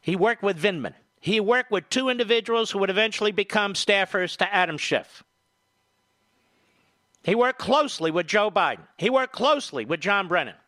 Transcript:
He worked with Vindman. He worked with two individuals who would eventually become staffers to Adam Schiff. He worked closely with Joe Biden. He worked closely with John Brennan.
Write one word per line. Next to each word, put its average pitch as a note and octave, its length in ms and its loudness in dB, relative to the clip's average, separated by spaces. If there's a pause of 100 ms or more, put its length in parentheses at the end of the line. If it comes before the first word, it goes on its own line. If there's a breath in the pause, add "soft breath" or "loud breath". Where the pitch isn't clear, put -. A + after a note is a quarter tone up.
He F3 160 -2
worked A3 260 2
with F#3+ 180 -2
Vindman. D3+ 340 -2 (260)
He G#3 180 0
worked A#3 320 0
with F#3 180 -2
two C4 200 -2
individuals A#3 640 0
who G3 80 -2
would G3 100 0
eventually G#3+ 400 0
become G3+ 440 -2
staffers G3 640 0
to F#3+ 140 0
Adam F3+ 240 2
Schiff. - 460 -4 (2000)
He F#3+ 140 0
worked B3 240 0
closely A#3+ 500 0
with E3+ 160 0
Joe G#3 240 2
Biden. E3 460 0
He E3+ 120 -2
worked C4 260 0
closely B3 500 0
with D3+ 160 -4
John G3 260 0
Brennan. D#3 300 0 (120)